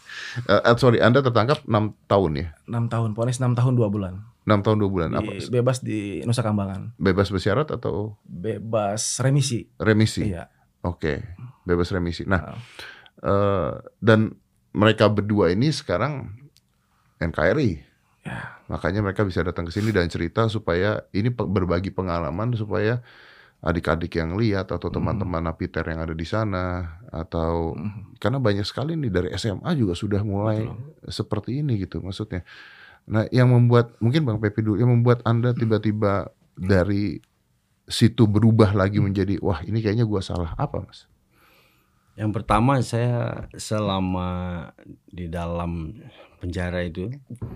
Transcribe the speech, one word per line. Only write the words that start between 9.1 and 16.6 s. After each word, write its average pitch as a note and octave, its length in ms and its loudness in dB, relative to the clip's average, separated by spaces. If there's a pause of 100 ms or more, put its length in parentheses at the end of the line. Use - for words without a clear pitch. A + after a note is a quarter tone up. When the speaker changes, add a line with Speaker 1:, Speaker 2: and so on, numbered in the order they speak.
Speaker 2:
remisi. C3+ 560 0
Speaker 1:
Remisi? G#2+ 500 -2
Speaker 2:
Iya. F2 220 -10 (320)
Speaker 1:
Oke, E2 400 -6 (400)
bebas F2 260 0
remisi. E2+ 380 -6
Nah, F2 240 -2
Speaker 2:
Nah. - 80 -14 (640)
Speaker 1:
eh, G2 500 0 (240)
dan A2 380 4 (400)
mereka G#2+ 320 4
berdua G#2 480 2
ini A#2+ 160 2
sekarang A2 640 -4 (880)